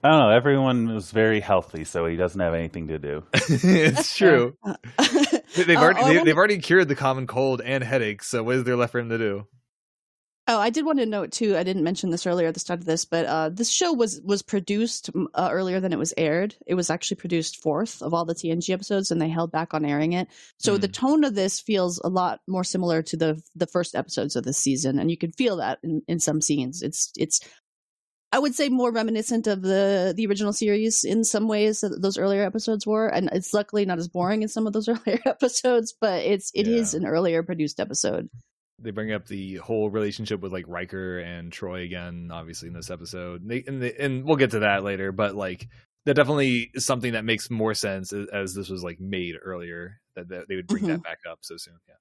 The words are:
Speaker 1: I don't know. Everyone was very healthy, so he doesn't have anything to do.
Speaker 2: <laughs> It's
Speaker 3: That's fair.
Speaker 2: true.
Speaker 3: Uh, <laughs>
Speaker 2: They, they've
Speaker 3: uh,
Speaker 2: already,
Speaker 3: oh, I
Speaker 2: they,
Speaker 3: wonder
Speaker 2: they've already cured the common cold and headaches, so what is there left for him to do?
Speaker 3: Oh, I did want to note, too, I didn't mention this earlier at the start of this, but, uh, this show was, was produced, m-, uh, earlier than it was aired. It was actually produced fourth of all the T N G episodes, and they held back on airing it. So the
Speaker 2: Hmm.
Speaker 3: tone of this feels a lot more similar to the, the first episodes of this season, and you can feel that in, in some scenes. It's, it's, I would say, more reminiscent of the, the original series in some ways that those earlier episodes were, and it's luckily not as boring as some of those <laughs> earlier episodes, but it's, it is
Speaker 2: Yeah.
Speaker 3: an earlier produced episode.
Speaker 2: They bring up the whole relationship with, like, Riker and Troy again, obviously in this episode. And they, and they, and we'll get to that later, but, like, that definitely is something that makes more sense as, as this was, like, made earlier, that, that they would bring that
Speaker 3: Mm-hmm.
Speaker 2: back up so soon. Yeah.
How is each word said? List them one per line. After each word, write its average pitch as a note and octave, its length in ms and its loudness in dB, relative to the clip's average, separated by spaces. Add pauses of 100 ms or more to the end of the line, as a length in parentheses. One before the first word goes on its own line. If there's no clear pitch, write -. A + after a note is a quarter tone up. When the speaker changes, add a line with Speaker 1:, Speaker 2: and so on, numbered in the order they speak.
Speaker 1:
I C#3 60 8
don't D#3 100 10
know. A#2 120 8
Everyone B2+ 640 4
was G#2+ 200 -6
very A2 260 6
healthy, F2+ 460 0
so E2+ 220 -2
he E2 100 0
doesn't F2+ 240 0
have E2+ 140 2
anything E2 340 -4
to D#2 100 -4
do. D2 300 -6
Speaker 2:
<laughs> - 60 -6
It's D#3 280 2 (320)
Speaker 3:
That's - 240 -2
fair. F#3+ 200 8
Speaker 2:
true. B2 260 0
Speaker 3:
Uh, G3+ 100 -6 (240)
<laughs> C#4+ 400 4 (160)
Speaker 2:
They, F3+ 80 2
they've E3+ 160 6
Speaker 3:
uh, B3 40 8
Speaker 2:
already, F3+ 180 6
Speaker 3:
oh, A#3+ 40 6
I - 40 6
Speaker 2:
they, D#3+ 80 8
Speaker 3:
wonder E3 80 6
Speaker 2:
they've D#3 120 6
already G3+ 220 4
cured F3+ 300 4
the C#3 80 0
common C3 320 -2
cold B2+ 320 0
and B2+ 240 -2
headaches, A2+ 420 -2
so A#2 160 -2
what B2 140 0
is B2+ 80 0
there B2 100 2
left A#2+ 160 2
for B2 80 -2
him A#2 120 -4
to A2+ 80 -2
do? G#2 280 -2 (1000)
Speaker 3:
Oh, A3+ 120 4
I G#3 100 4
did C#4+ 160 0
want D4+ 140 2
to A#3+ 80 2
note, G#3 260 -4
too, G3+ 240 2
I E3+ 60 2
didn't F#3 220 0
mention F#3 260 -2
this E3+ 160 -2
earlier F3 220 2
at E3 60 -2
the F3 60 -8
start F3 200 -6
of F3 40 -14
this, E3 220 0
but, E3 180 0
uh, D#3+ 260 0
this G#3 200 -2
show F4 240 2
was, A3 280 0
was G3 200 0
produced, G#3 720 -2
m-, F#3 180 0
uh, F3 180 0
earlier F#3 300 0
than F#3 100 -2
it D#3+ 80 -2
was D#3+ 200 -2
aired. E3 360 0 (120)
It F3 80 0
was F3+ 160 0
actually F3+ 260 -2
produced E3+ 460 -4
fourth D#3+ 400 -2
of D#3 100 -2
all E3+ 140 0
the E3+ 80 -2
T E3+ 160 -4
N E3+ 100 0
G F#3 140 -2
episodes, G3 360 -2
and E3+ 120 0
they D#3+ 80 0
held E3 220 -2
back E3 200 -4
on D#3 140 -2
airing D3+ 260 0
it. F3+ 160 -2 (300)
So G3+ 180 2
the G3+ 120 0
Speaker 2:
Hmm. F#3+ 40 -6
Speaker 3:
tone C#4+ 320 4
of A3+ 100 0
this G3 260 -2
feels F3+ 440 0
a - 60 0
lot F#3 360 0
more F#3 180 -2
similar F3 360 0
to D#3+ 160 -6
the, D#3+ 240 0 (140)
the E3+ 120 -2
first - 280 -2
episodes - 420 -4
of A#2+ 80 -2
this C3+ 140 -2
season, C3+ 400 0
and D#3+ 120 0
you E3+ 60 -2
can E3 160 -4
feel A#3 260 0
that B2+ 240 -4
in, D#3+ 260 -4
in E3+ 120 -2
some D#3 220 0
scenes. D3 400 -2
It's, - 340 -4
it's, - 240 0 (880)
I B3 80 4
would C#4 160 2
say, C#4+ 140 0
more B3 240 2
reminiscent A3+ 540 -2
of G3 160 0
the, F#3+ 520 2
the A3 120 -2
original G3+ 260 0
series G#3+ 520 0
in A3 200 2
some A3 240 0
ways G#3+ 320 2
that F#3 220 -4
those G3 160 0
earlier G3 260 2
episodes G#3+ 420 -2
were, G#3+ 200 0
and F#3+ 260 0
it's F#3 220 -4
luckily G#3 320 0
not F3+ 120 0
as E3+ 100 -4
boring F#3+ 360 0
as G#3+ 80 -6
some A3 140 -2
of G#3 80 -4
those G#3+ 140 -2
<laughs> - 20 0
earlier A3+ 340 0
episodes, A#3+ 760 0
but F#3+ 240 0
it's, G3 300 0
it G#3 160 0
is A#3 240 0
Speaker 2:
Yeah. D#3 80 -2
Speaker 3:
an F3 60 -2
earlier E3 360 2
produced E3 380 -4
episode. - 480 -2 (540)
Speaker 2:
They A2 80 -8
bring G#2+ 220 -6
up G2+ 160 -6
the F#2+ 300 -10
whole A2 300 -2
relationship G#2 520 -4
with, F#2 120 -8
like, F#2 140 -8
Riker F2+ 540 -8
and E2+ 320 -12
Troy F#2 300 -10
again, F2 500 -10
obviously E2 340 -14
in E2+ 80 -12
this E2+ 160 -14
episode. F2 520 -12
And G2 80 -14
they, B2+ 180 -4
and C3+ 120 -8
they, B2 140 -6
and C3 300 -4
we'll D#3 100 4
get C3+ 160 4
to A2+ 80 -2
that G2+ 240 2
later, G2 300 -4
but, G2+ 240 0
like, F#2 320 -6 (380)
that C#3+ 80 4
definitely C3+ 600 2
is B2+ 100 -6
something B2 280 -2
that A2 120 -2
makes A2+ 280 -2
more A2 220 0
sense F#2+ 380 -6
as, G2+ 200 -8
as G2 220 -4
this F#2+ 140 -8
was, F#2 140 -8
like, F2 180 -10
made F#2 400 -6
earlier, F2 600 -12 (160)
that, F2+ 140 -16
that F2+ 180 -14
they G2 80 -6
would F2+ 100 -8
bring G3+ 220 -2
that D#3+ 60 0
Speaker 3:
Mm-hmm. E3+ 80 -6
Speaker 2:
back E2 160 -12 (120)
up E2 120 -16
so E2+ 140 -16
soon. E2+ 180 -18 (120)
Yeah. D2+ 140 -20